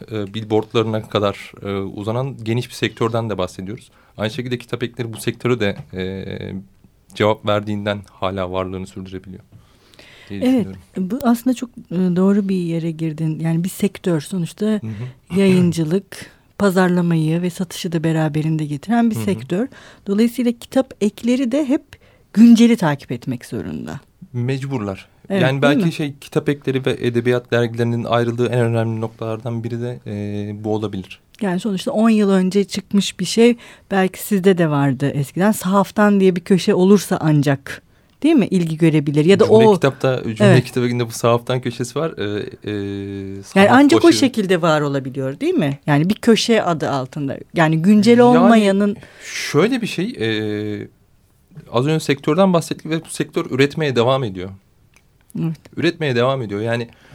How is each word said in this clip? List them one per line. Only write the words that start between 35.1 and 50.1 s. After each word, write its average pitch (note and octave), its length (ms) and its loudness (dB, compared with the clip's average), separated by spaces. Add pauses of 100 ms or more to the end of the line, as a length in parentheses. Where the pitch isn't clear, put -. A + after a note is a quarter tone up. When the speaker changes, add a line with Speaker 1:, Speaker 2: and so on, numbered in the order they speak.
Speaker 2:
Sahaftan G3+ 680 2
diye F#3 160 4
bir F3+ 60 -4
köşe G3 320 2
olursa F#3 480 4
ancak, D3 600 0 (420)
değil D#4+ 120 4
mi? G#3+ 120 4
İlgi E3 300 -2
görebilir D3+ 480 2
ya G3 140 6
da A3 60 6
Speaker 1:
Cumhuriyet A3 240 8
Speaker 2:
o G3+ 40 6
Speaker 1:
Kitap'ta, C3+ 440 0
Cumhuriyet A2+ 240 -4
Speaker 2:
Evet. F3+ 240 6
Speaker 1:
Kitap'ında B2 420 -2
bu A#2 40 -12
sahaftan A#2+ 500 0
köşesi B2 380 -6
var. D#3+ 180 -4
Ee, G#2 320 -6 (140)
e, G#2+ 80 -6 (640)
Speaker 2:
Yani G2 80 -14
Speaker 1:
sahaf G3 280 4
Speaker 2:
ancak D4 340 6
o - 20 8
Speaker 1:
başı- E4 100 6
Speaker 2:
şekilde F#3+ 440 0
var D#3 200 2
olabiliyor, C3+ 580 -4
değil E4+ 140 -2
mi? D3 340 -2
Yani D3+ 220 2
bir G#3 60 0
köşe A3+ 480 2
adı D#3+ 260 -2
altında. C3+ 480 -6 (160)
Yani D#3+ 280 2
güncel G#3+ 360 6
Speaker 1:
Yani A#3+ 60 8 (140)
Speaker 2:
olmayanın G#3 600 4 (260)
Speaker 1:
şöyle A3+ 580 0
bir G3+ 60 -6
şey, G3 320 -6